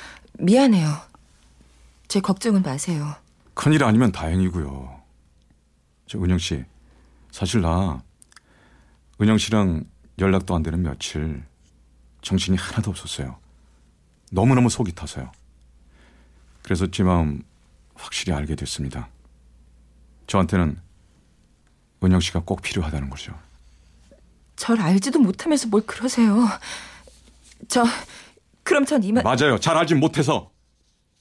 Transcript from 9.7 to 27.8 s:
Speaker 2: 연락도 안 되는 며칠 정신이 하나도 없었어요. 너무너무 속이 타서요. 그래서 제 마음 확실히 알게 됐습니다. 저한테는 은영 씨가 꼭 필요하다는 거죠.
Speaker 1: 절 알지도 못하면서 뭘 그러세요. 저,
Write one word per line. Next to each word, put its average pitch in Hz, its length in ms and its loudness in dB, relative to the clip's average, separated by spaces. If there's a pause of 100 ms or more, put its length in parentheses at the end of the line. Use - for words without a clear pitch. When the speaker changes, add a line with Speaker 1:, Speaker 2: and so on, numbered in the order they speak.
Speaker 2:
연락도 95 360 2
안 82 80 0
되는 80 200 -4
며칠 76 640 -6 (800)
정신이 95 340 0
하나도 107 340 -4
없었어요. - 480 -10 (920)
너무너무 123 380 4
속이 104 260 -2
타서요. 65 360 -12 (1300)
그래서 90 280 -2
제 - 120 -2
마음 82 400 0 (520)
확실히 - 380 -8
알게 73 240 -4
됐습니다. 67 520 -10 (1160)
저한테는 90 540 0 (1200)
은영 92 160 4
씨가 87 240 -2
꼭 92 180 -4
필요하다는 76 480 -6
거죠. - 280 -14 (1160)
Speaker 1:
절 226 240 0
알지도 196 380 2
못하면서 269 500 2
뭘 214 160 2
그러세요. 233 640 2 (1200)
저, 247 160 2 (800)